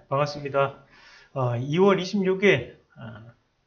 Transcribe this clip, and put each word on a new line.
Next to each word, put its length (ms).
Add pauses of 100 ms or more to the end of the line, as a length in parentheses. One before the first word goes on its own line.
반갑습니다. 680 (560)
어, 240
이월 420
이십육 440
일, 360 (180)
어, 340 (360)